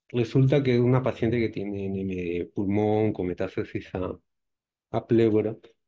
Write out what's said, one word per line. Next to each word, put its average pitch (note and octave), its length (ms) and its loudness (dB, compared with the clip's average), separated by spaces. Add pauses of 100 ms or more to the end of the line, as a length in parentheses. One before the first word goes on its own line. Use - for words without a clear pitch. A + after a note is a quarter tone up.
Resulta C3+ 540 2
que B2 180 2
una B2+ 220 2
paciente A#2+ 360 0
que A2 120 -2
tiene G2+ 360 -8
N F#2+ 140 -4
M F#2+ 140 -4
de F2 400 -4
pulmón G#2+ 580 2
con F#2 140 -4
metástasis F#2+ 680 -6
a, F#2+ 240 -6 (760)
a A2+ 140 -4
pleura, A2 500 4 (320)